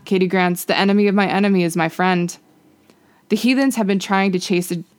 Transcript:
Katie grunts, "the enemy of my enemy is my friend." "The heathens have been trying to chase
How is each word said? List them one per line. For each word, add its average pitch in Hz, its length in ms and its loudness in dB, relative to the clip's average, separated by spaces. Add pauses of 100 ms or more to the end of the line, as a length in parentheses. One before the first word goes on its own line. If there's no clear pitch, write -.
Katie 185 220 2
grunts, 180 360 0
"the 185 140 -2
enemy 202 300 2
of 190 60 0
my 196 120 2
enemy 190 360 2
is 170 140 -2
my 165 140 0
friend." 180 440 0 (960)
"The 214 80 0
heathens 262 400 0
have 214 120 -2
been 196 100 0
trying 196 340 0
to 180 60 -2
chase 175 340 -2 (260)